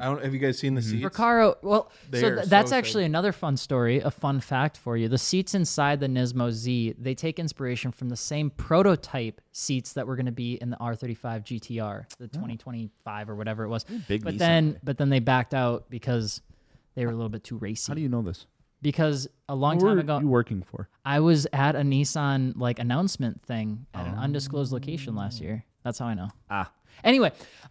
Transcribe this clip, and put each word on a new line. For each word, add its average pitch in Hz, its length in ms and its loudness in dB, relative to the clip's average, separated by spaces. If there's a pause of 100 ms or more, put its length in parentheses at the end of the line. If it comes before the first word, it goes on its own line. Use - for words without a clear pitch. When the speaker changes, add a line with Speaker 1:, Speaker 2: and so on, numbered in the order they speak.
Speaker 1:
I 123 40 -4
don't, 135 180 -2
have 135 100 -2
you 135 60 -2
guys 135 180 0
seen 135 200 0
the 123 40 0
Speaker 2:
Mm-hmm. 110 220 -2
Speaker 1:
seats? 185 140 -4
Speaker 3:
Recaro, 226 460 6
well, 208 280 2 (180)
Speaker 1:
They 127 120 0
Speaker 3:
so 220 80 6
Speaker 1:
are 123 80 2
Speaker 3:
th-, 180 120 -2
that's 202 220 6
Speaker 1:
so 269 60 2
Speaker 3:
actually 233 260 0
Speaker 1:
sick. 165 60 2
Speaker 3:
another 175 240 2
fun 147 240 0
story, 123 420 2
a 139 120 -2
fun 139 280 -2
fact 135 380 -2
for 120 200 -4
you. 113 120 2
The 127 100 2
seats 190 340 0
inside 147 460 2
the 143 80 -2
Nismo 127 460 0
Z, 117 440 -2
they 127 200 -6
take 160 240 -6
inspiration 139 500 -4
from 123 180 -6
the 120 80 -6
same 147 340 -4
prototype 160 880 0 (100)
seats - 440 -4
that 127 120 -6
were 131 80 -4
gonna 127 180 -2
be 120 300 -4
in 120 80 -4
the 120 80 -6
R 117 160 -4
thirty-five 117 500 -6
G 120 140 -8
T 113 220 -8
R, 104 260 -8 (140)
the 120 120 -16
Speaker 2:
Oh. 147 60 -8
Speaker 3:
twenty 117 180 -8
twenty-five 110 720 -10
or 110 60 -8
whatever 110 300 -4
it 107 40 -6
was. 117 200 -4
Speaker 2:
You're 233 100 -8
a 190 40 -8
big 107 220 -2
Speaker 3:
But 165 100 -4
Speaker 2:
Nissan 107 40 -4
Speaker 3:
then, 160 360 4
Speaker 2:
guy. - 100 -16
Speaker 3:
but 139 140 -4
then 139 120 2
they 135 100 4
backed 127 340 2
out 120 360 0
because 117 500 -4 (540)
they 127 100 -2
were 117 60 0
a 113 60 -4
little 113 140 -4
bit 107 120 -10
too - 160 -10
racy. 110 320 -6
Speaker 2:
How 143 40 -4
do 156 60 -4
you 147 80 0
know 120 140 0
this? 87 240 -6 (340)
Speaker 3:
Because 147 460 0 (220)
a 143 80 -4
long 147 240 4
Speaker 2:
Who 190 80 8
Speaker 3:
time 208 80 6
Speaker 2:
are 170 40 4
Speaker 3:
ago, 147 200 0
Speaker 2:
you 147 80 2
working 120 340 2
for? - 260 -12 (160)
Speaker 3:
I 139 140 2
was 156 340 6
at 143 220 4
a 139 60 0
Nissan, 139 760 2
like, 120 220 0
announcement 123 640 0
thing 110 500 -6
at 87 140 -6
an 92 100 -4
Speaker 2:
Oh. 110 60 -4
Speaker 3:
undisclosed 139 500 -2
location 135 440 -6
last 101 240 -6
year. 107 240 -6 (180)
That's 120 160 -6
how 123 80 -6
I 117 80 -2
know. 95 140 -6 (200)
Speaker 2:
Ah. 98 220 -4 (340)
Speaker 3:
Anyway, 233 260 6 (400)